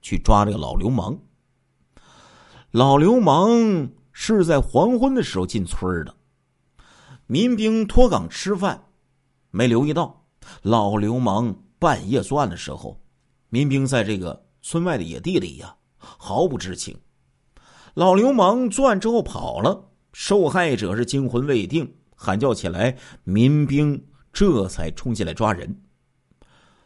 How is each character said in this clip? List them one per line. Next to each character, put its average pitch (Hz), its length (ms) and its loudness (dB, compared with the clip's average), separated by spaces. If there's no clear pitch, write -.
去 - 160 -4
抓 104 280 4
这 104 60 0
个 98 60 -4
老 69 160 -6
流 98 160 0
氓。 120 300 -4
老 131 240 6
流 196 240 6
氓 190 720 4
是 208 320 0
在 151 160 2
黄 202 360 2
昏 262 160 2
的 247 80 0
时 - 160 -6
候 92 80 -2
进 95 200 -4
村 92 260 -4
儿 85 140 -4
的， - 100 -18
民 214 260 0
兵 220 320 0
脱 - 220 2
岗 90 220 -4
吃 - 260 -6
饭， 180 260 -4
没 123 180 -2
留 117 180 0
意 151 80 -2
到 156 320 -6
老 107 340 0
流 107 240 -2
氓 110 340 -2
半 143 320 -2
夜 123 120 0
作 139 180 -4
案 127 100 -2
的 85 60 -10
时 - 180 -12
候， - 240 -16
民 135 180 0
兵 135 180 0
在 127 200 0
这 104 120 -4
个 87 240 -10
村 170 240 -4
外 165 120 -2
的 90 60 -6
野 82 160 -10
地 180 180 -2
里 78 200 -6
呀， - 180 -20
毫 - 500 -4
不 135 100 -6
知 87 200 -12
情。 - 200 -14
老 185 200 4
流 220 180 4
氓 233 380 2
作 269 180 2
案 214 100 2
之 226 120 -2
后 233 120 2
跑 90 380 -6
了， 131 300 -2
受 196 360 2
害 170 260 0
者 98 180 -2
是 117 120 -2
惊 135 220 -2
魂 120 200 -2
未 120 180 0
定， 143 240 -2
喊 - 240 -4
叫 123 160 2
起 98 140 -6
来， 104 300 -2
民 131 420 4
兵 139 360 0
这 135 340 2
才 85 240 -8
冲 - 220 -6
进 104 120 -4
来 82 80 -6
抓 107 200 0
人。 87 300 -10